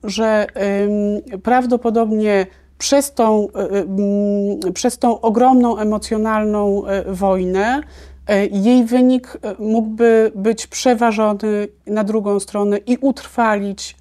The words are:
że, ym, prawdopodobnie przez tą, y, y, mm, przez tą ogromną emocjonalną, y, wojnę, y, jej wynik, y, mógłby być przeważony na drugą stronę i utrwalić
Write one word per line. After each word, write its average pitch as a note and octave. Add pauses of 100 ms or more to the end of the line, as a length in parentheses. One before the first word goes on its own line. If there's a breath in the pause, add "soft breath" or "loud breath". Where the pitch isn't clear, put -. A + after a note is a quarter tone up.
że, G#3+ (840)
ym, F#3+
prawdopodobnie A3+ (300 soft breath)
przez -
tą, G#3+
y, G3+
y, G3+
mm, G3+
przez -
tą A#3
ogromną A#3+
emocjonalną, G#3+ (260)
y, G3
wojnę, F#3+ (480 loud breath)
y, G3+
jej A3+
wynik, B3+ (220)
y, G#3+
mógłby A3
być G#3+
przeważony G#3+ (200)
na G#3+
drugą G3+
stronę G3+
i B3
utrwalić G#3+